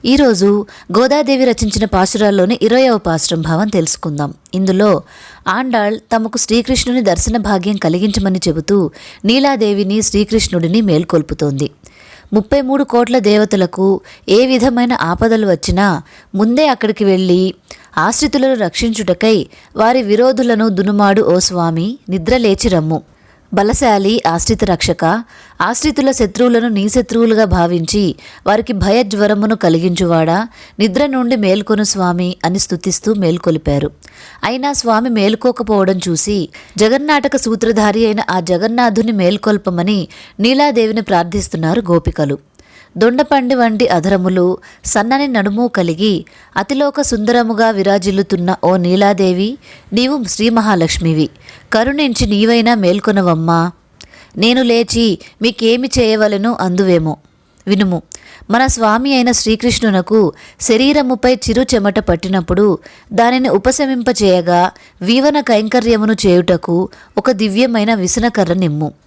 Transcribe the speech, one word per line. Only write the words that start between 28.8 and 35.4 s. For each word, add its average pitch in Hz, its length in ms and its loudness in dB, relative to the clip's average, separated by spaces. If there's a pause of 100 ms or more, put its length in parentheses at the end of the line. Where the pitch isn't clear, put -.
భయజ్వరమును 208 720 0 (100)
కలిగించువాడా, 170 720 2 (420)
నిద్ర 214 340 0
నుండి 254 300 0
మేల్కొను 202 480 0
స్వామి 180 380 -2 (180)
అని 185 160 -2
స్తుతిస్తూ 185 480 -4 (120)
మేల్కొలిపారు. 156 680 -2 (580)
అయినా 262 220 -4 (100)
స్వామి 233 380 0
మేల్కోకపోవడం 208 880 0